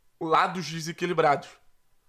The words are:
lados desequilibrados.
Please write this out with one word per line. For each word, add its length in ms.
lados 500
desequilibrados. 760